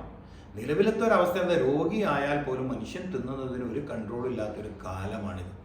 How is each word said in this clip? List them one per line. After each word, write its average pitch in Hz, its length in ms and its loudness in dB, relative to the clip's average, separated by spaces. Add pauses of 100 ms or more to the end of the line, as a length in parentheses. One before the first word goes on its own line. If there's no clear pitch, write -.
(580)
നിലവിലത്തെ 202 500 2
ഒരവസ്ഥ 180 360 6
എന്താ? 175 120 4 (120)
രോഗിയായാൽ 147 760 2
പോലും 131 240 -2
മനുഷ്യൻ 127 440 -4
തിന്നുന്നതിന് 127 600 -4
ഒരു 135 80 -2
കൺട്രോൾ 120 520 -4
ഇല്ലാത്തൊരു 104 400 -4 (140)
കാലമാണിത്. 92 680 -6 (120)